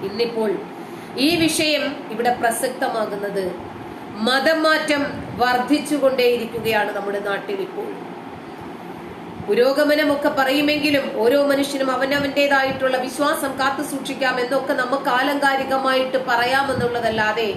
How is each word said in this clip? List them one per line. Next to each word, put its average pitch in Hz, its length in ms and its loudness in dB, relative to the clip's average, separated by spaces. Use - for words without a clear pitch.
ഇന്നിപ്പോൾ 220 520 -2
ഈ 302 180 2
വിഷയം 302 600 0
ഇവിടെ 240 300 0
പ്രസക്തമാകുന്നത് 202 1300 -2
മതം 277 480 2
മാറ്റം 302 420 2
വർദ്ധിച്ചുകൊണ്ടേയിരിക്കുകയാണ് 240 1500 2
നമ്മുടെ 202 280 -4
നാട്ടിൽ 202 360 -4
ഇപ്പോൾ. 190 300 -6
പുരോഗമനമൊക്കെ 285 840 4
പറയുമെങ്കിലും 285 840 2
ഓരോ 285 260 6
മനുഷ്യനും 269 440 0
അവനവൻ്റേതായിട്ടുള്ള 269 1040 2
വിശ്വാസം 285 640 -2
കാത്തു 269 300 0
സൂക്ഷിക്കാം 262 500 -2
എന്നൊക്കെ 262 340 0
നമുക്ക് 262 360 0
ആലങ്കാരികമായിട്ട് 262 1160 2
പറയാമെന്നുള്ളതല്ലാതെ 233 1300 0